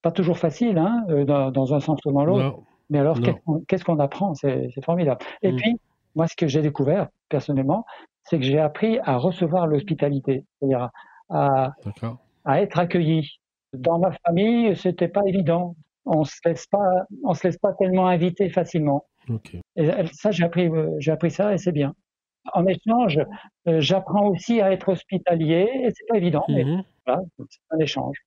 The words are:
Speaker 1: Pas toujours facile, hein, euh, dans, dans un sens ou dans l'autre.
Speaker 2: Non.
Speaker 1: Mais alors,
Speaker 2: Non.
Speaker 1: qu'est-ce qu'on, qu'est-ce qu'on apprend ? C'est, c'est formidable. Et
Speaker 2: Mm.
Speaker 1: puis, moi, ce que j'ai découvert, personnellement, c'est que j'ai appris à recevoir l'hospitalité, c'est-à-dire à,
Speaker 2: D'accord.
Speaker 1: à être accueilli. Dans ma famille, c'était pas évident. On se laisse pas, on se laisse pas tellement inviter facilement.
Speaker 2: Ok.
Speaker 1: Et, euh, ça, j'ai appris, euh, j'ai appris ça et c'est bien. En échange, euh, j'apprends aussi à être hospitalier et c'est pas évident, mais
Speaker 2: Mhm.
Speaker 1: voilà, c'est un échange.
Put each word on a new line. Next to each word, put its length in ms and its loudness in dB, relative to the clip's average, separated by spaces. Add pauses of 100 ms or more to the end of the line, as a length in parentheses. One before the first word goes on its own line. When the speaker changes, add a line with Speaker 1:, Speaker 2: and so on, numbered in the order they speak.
Speaker 1:
Pas 100 2
toujours 260 0
facile, 400 0
hein, 320 0
euh, 140 2
dans, 260 0
dans 240 0
un 60 2
sens 260 -2
ou 60 0
dans 120 2
l'autre. 200 2
Speaker 2:
Non. 200 -6 (260)
Speaker 1:
Mais 80 2
alors, 200 2
Speaker 2:
Non. 80 0
Speaker 1:
qu'est-ce 180 0
qu'on, 240 -2
qu'est-ce 160 0
qu'on 140 0
apprend ? 360 -2
C'est, 400 -2
c'est 100 -12
formidable. 360 0 (220)
Et 100 2
Speaker 2:
Mm. 40 -2
Speaker 1:
puis, 200 0 (400)
moi, 100 2
ce 100 -6
que 120 0
j'ai 140 2
découvert, 460 0 (200)
personnellement, 560 0 (400)
c'est 140 0
que 60 0
j'ai 140 2
appris 460 0
à 120 0
recevoir 500 0
l'hospitalité, 800 -2 (140)
c'est-à-dire 320 0 (400)
à, 420 2 (120)
Speaker 2:
D'accord. 340 -10 (260)
Speaker 1:
à 160 2
être 180 -2
accueilli. 600 0 (340)
Dans 280 0
ma 100 2 (160)
famille, 500 2
c'était 320 0
pas 180 0
évident. 500 0 (280)
On 200 2
se 100 -8 (100)
laisse 220 0
pas, 380 2 (200)
on 100 0
se 120 -4
laisse 120 0
pas 160 0
tellement 340 2
inviter 420 0
facilement. 560 0 (220)
Speaker 2:
Ok. 260 -6 (220)
Speaker 1:
Et, 140 2
euh, 220 -2
ça, 200 -2
j'ai 120 0
appris, 240 0
euh, 300 -2
j'ai 140 0
appris 180 0
ça 240 0
et 40 -2
c'est 140 -2
bien. 220 -2 (600)
En 120 2
échange, 520 2 (500)
euh, 120 2
j'apprends 480 2
aussi 320 0
à 120 4
être 160 -2
hospitalier 840 0
et 220 -2
c'est 140 -16
pas 80 0
évident, 320 2
mais 160 2
Speaker 2:
Mhm. 180 -2 (240)
Speaker 1:
voilà, 160 0 (260)
c'est 120 -20 (100)
un 80 -2
échange. 380 -4 (100)